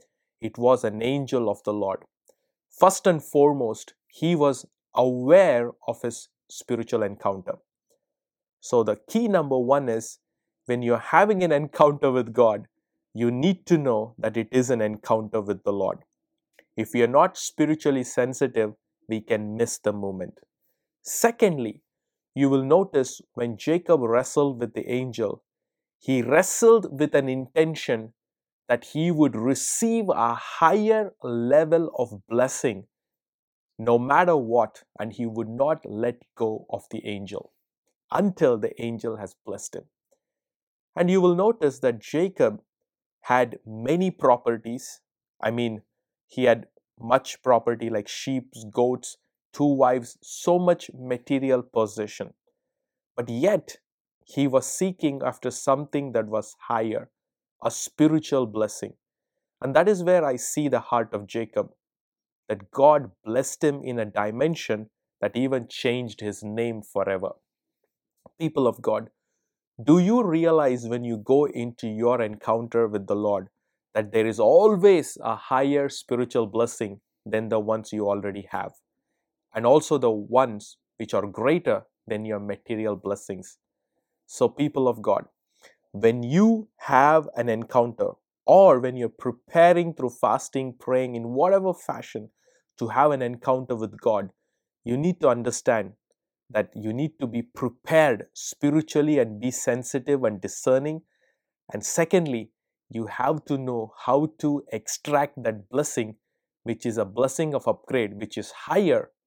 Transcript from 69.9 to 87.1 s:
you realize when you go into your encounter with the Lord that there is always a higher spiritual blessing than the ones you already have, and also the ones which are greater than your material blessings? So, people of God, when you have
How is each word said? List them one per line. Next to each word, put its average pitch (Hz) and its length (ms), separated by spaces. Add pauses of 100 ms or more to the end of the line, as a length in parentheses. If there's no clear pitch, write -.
you 220 240
realize 156 640
when 120 160
you 117 120
go 135 280
into 117 420
your 117 340
encounter 113 680
with 101 180
the 101 80
Lord 101 340 (460)
that 107 160
there 110 160
is 113 140
always 180 800
a 110 160
higher 139 520
spiritual 120 600
blessing 110 520 (240)
than 110 240
the 110 120
ones 110 320
you 104 160
already 101 420
have, 95 220 (800)
and 113 100
also 143 320
the 123 140
ones 110 680 (180)
which 117 180
are 101 140
greater 120 580 (220)
than 107 160
your 107 160
material 104 560
blessings? 95 640 (680)
So, - 220
people 139 400
of 117 120
God, 101 280 (640)
when 113 320
you 214 420 (120)
have 143 580